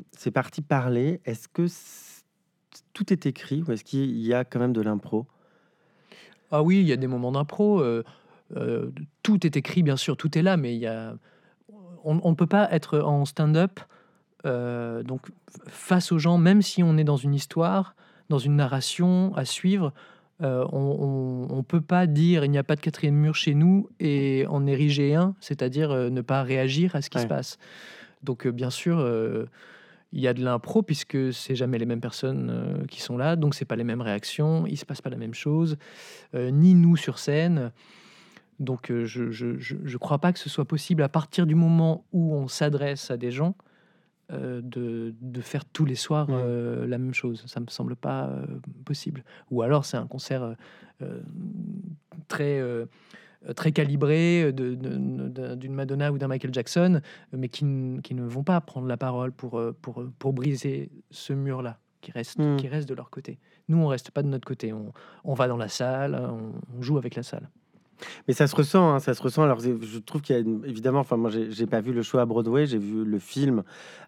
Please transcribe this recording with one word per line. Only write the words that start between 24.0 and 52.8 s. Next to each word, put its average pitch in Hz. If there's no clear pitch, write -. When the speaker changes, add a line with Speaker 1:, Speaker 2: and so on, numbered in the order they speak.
Speaker 2:
et 139
en 139
ériger 143
un, 185
c'est-à-dire, 143
euh, 127
ne 127
pas 135
réagir 135
à 143
ce -
qui 135
Speaker 1:
Ouais. 120
Speaker 2:
se 113
passe. 135
Donc, 131
euh, 120
bien 123
sûr, 170
euh, 113
il 139
y 127
a 123
de 123
l'impro 127
puisque 135
c'est -
jamais 127
les 117
mêmes 117
personnes, 131
euh, 120
qui -
sont 123
là, 135
donc 147
c'est -
pas 117
les 117
mêmes 117
réactions, 151
il 156
se -
passe -
pas -
la 123
même 113
chose, 156
euh, 127
ni 170
nous 170
sur -
scène. 151
Donc, 127
euh, 120
je, 117
je, 120
je, -
je 127
crois 143
pas 180
que 175
ce -
soit 143
possible 156
à 139
partir 165
du 156
moment 165
où 165
on 135
s'adresse 143
à 123
des 120
gens, 151
euh, 127
de, 117
de 123
faire 139
tous -
les 135
soirs, 151
Speaker 1:
Ouais. 135
Speaker 2:
euh, 120
la 123
même 127
chose. 117
Ça 120
me 120
semble 123
pas, 135
euh, 135
possible. 143
Ou 120
alors 139
c'est -
un 117
concert, 131
euh, 113
euh, 120
très, 143
euh, 120